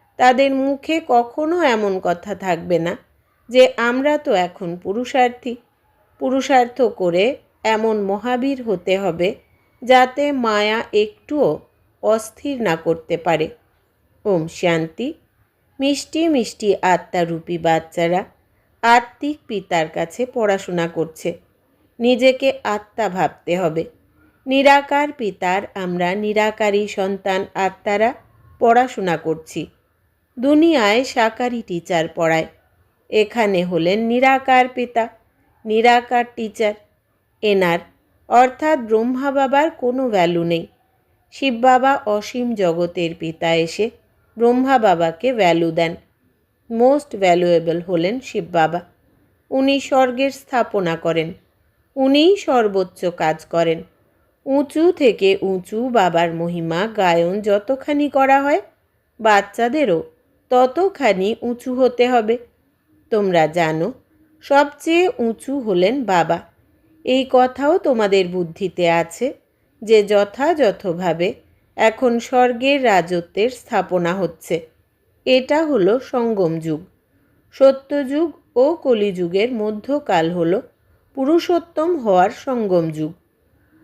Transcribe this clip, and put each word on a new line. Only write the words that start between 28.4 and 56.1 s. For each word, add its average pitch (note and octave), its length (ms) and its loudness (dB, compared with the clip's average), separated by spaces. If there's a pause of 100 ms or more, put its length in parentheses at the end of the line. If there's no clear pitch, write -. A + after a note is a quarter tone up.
পড়াশোনা A#3 580 2
করছি। D#3+ 500 -8 (720)
দুনিয়ায় C4+ 640 4
সাকারি A#3+ 600 -2
টিচার E3+ 480 -4
পড়ায়, D#3+ 320 0 (640)
এখানে G#3 540 0
হলেন F3+ 420 0
নিরাকার B3+ 680 2
পিতা, A#3+ 340 -4 (560)
নিরাকার A#3+ 600 2 (120)
টিচার। G#3+ 380 -4 (680)
এনার F#3+ 360 2 (500)
অর্থাৎ B3+ 500 2
ব্রহ্মা A#3+ 520 -2
বাবার C4+ 400 2
কোনো B3+ 400 -4
ভ্যালু E3+ 340 0
নেই। E3+ 220 -4 (680)
শিব C4+ 220 -2
বাবা B3+ 520 2
অসীম A3+ 480 -4
জগতের F3 640 -2
পিতা E3 360 -4
এসে E3 360 -2 (480)
ব্রহ্মা B3+ 400 2
বাবাকে F3 540 0
ভ্যালু E3+ 380 2
দেন। E3 240 -2 (760)
মোস্ট B3 460 2
ভ্যালুয়েবল F3 640 2
হলেন F3+ 400 -2
শিব G3+ 320 -8
বাবা। E3 280 0 (720)
উনি C4+ 300 0
স্বর্গের C4 500 0
স্থাপনা G#3 680 -4
করেন, E3 360 -2 (640)
উনিই D4 400 4
সর্বোচ্চ G3+ 680 -2
কাজ E3+ 400 -2
করেন। E3 380 -2 (600)
উঁচু C#4+ 480 0
থেকে G3 480 2
উঁচু G3 480 -4
বাবার F3 460 2